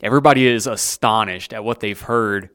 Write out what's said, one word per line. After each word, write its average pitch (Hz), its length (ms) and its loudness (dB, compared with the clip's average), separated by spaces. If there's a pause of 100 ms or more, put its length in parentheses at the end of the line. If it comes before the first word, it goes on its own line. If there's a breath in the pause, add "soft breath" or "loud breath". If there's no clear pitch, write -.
Everybody 135 460 4
is 117 180 0
astonished 107 880 -2
at 110 100 -10
what 113 180 -6
they've 101 200 -8
heard 104 540 -2